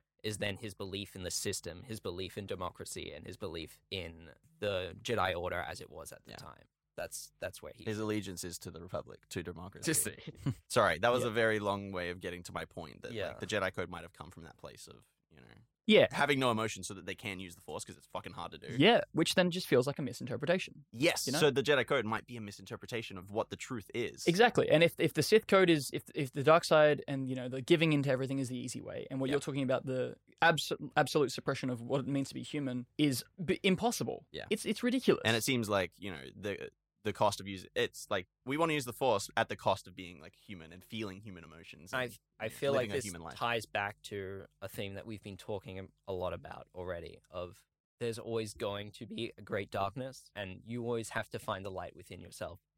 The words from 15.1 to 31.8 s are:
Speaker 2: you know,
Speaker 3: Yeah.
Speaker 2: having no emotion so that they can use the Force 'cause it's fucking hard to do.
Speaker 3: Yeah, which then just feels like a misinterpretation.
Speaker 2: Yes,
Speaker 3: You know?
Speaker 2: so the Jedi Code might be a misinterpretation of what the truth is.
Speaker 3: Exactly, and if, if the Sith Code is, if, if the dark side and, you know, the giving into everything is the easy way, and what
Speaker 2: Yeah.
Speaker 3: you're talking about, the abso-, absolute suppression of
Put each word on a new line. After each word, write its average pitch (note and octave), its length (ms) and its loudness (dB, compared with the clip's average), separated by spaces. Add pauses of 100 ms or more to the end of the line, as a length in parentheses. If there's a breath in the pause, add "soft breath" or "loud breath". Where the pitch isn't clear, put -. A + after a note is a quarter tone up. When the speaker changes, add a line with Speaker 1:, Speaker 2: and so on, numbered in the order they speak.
Speaker 2:
you D#2+ 80 -20
know, A#1+ 80 -20 (380)
Speaker 3:
Yeah. F3+ 260 8
Speaker 2:
having C#3+ 280 4
no B2+ 120 4
emotion G#2+ 320 -2
so G#2 100 -8
that F2 140 -12
they F#2+ 80 -6
can G2 240 -8
use F2+ 160 -12
the - 60 -20
Force - 220 -8
'cause F2+ 140 -14
it's - 100 -20
fucking - 260 -10
hard E2+ 180 -10
to D#2 80 -16
do. A#2+ 180 -8
Speaker 3:
Yeah, G3 240 6 (120)
which D#3+ 220 0
then F3+ 140 4
just F3+ 160 -4
feels B2+ 220 4
like C#3+ 100 -6
a - 60 -8
misinterpretation. C3 880 -4
Speaker 2:
Yes, C#3 340 2
Speaker 3:
You B2+ 80 -2
know? D3+ 60 0
Speaker 2:
so A#3 120 8
the B2+ 120 2
Jedi C3+ 240 4
Code C3 180 2
might A2 220 -2
be A#2+ 100 -12
a A2+ 40 -8
misinterpretation G#2 760 -8
of F#2 140 -12
what G#2+ 180 0
the - 60 -6
truth - 380 -8
is. A2+ 340 -2
Speaker 3:
Exactly, F#3 420 6
and D#3 140 8
if, E3 160 6
if D#3 140 4
the D3 100 2
Sith G#3+ 240 6
Code F#3+ 220 8
is, D3+ 240 4
if, C#3 100 -4 (100)
if C#3 200 -2
the C#3+ 100 -2
dark D#3+ 220 8
side D3+ 420 8
and, C3+ 220 -2
you B2+ 60 -2
know, B2+ 140 -6
the C3 120 -4
giving D#3+ 320 6
into C#3+ 180 4
everything C3 280 0
is B2+ 100 -2
the B2+ 80 -4
easy B2 240 -6
way, - 280 -8
and C3+ 120 -4
what C3 80 0
Speaker 2:
Yeah. C#3+ 60 2
Speaker 3:
you're C#3 60 4
talking C#3 220 -2
about, C3 220 2
the B2+ 300 -2 (280)
abso-, D#3+ 540 4
absolute C#3+ 340 4
suppression - 380 -2
of A#2+ 120 -4